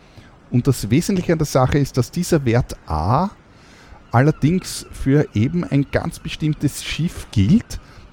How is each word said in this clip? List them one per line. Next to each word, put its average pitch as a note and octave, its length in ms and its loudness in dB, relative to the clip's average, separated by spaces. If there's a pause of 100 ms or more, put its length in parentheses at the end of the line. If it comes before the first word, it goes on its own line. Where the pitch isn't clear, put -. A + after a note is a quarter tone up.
(520)
Und B2 160 2
das A#2+ 240 0
Wesentliche F3 420 2
an D#3+ 60 0
der D#3 80 -2
Sache C3 320 2
ist, - 180 -2
dass B2 140 0
dieser E3+ 340 0
Wert A#2 400 0
A G#2+ 460 0 (800)
allerdings D3 800 0
für - 420 2
eben D#3 300 0
ein C#3 280 0
ganz - 280 -4
bestimmtes - 640 -6
Schiff - 480 -6
gilt. A#2+ 480 2 (340)